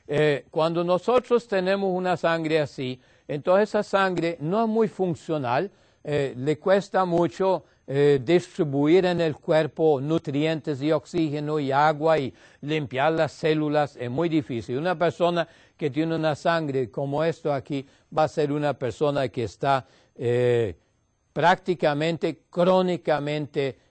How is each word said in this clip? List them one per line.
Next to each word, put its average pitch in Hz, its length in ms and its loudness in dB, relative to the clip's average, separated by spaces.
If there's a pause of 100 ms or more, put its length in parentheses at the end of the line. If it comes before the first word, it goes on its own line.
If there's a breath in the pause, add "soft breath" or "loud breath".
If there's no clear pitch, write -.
eh, 147 440 2
cuando 165 320 0
nosotros 226 640 2
tenemos 196 460 0
una 180 240 -2
sangre 165 420 0
así, 131 400 -6 (280 soft breath)
entonces 185 420 2
esa 208 140 -2
sangre 180 560 -2
no 185 240 -2
es 226 60 -2
muy 220 180 0
funcional, 156 840 -4 (320 soft breath)
eh, 139 340 -2
le 139 200 -2
cuesta 190 460 2
mucho, 175 640 0 (200 soft breath)
eh, 143 380 4
distribuir 165 840 2
en 175 160 0
el 160 160 -2
cuerpo 156 640 2
nutrientes 151 800 -2
y 151 100 0
oxígeno 151 680 -2
y 135 120 -2
agua 151 460 2
y 131 160 -4 (280 loud breath)
limpiar 147 520 -2
las 160 200 -2
células, 151 640 0
es 123 120 -8
muy 160 200 -2
difícil. 127 480 -4
Una 170 200 -4
persona 170 500 0 (300 soft breath)
que 151 120 -4
tiene 160 260 -2
una 156 200 -2
sangre 143 540 -2
como 143 340 -4
esto 160 300 -2
aquí 139 320 -6 (320 soft breath)
va 156 60 4
a 156 40 2
ser 147 240 -2
una 147 220 -2
persona 139 560 -2
que 123 140 -6
está, 135 420 -2 (300 soft breath)
eh, 120 600 0 (560)
prácticamente, 160 1160 0
crónicamente 151 1300 0 (140)